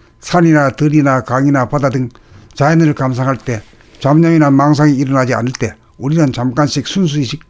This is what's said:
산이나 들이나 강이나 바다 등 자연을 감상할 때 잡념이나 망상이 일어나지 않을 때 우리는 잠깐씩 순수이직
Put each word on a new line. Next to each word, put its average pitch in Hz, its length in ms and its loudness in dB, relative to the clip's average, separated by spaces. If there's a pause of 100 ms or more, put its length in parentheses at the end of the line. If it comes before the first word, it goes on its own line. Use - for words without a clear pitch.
(200)
산이나 156 500 2
들이나 143 520 0
강이나 135 460 0
바다 139 220 -2
등 127 180 -4 (460)
자연을 156 400 2
감상할 131 440 -2
때 117 220 -8 (380)
잡념이나 156 540 2
망상이 147 420 2
일어나지 131 400 0
않을 117 240 -4
때 107 160 -4 (240)
우리는 143 340 0
잠깐씩 127 540 -2
순수이직 151 640 -4